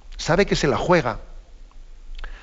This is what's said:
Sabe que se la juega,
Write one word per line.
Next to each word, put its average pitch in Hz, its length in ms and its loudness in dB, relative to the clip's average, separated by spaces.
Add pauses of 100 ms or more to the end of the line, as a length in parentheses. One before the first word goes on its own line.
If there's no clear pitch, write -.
(160)
Sabe 185 300 4
que 190 100 2
se 151 120 2
la 113 80 4
juega, 127 420 4 (1200)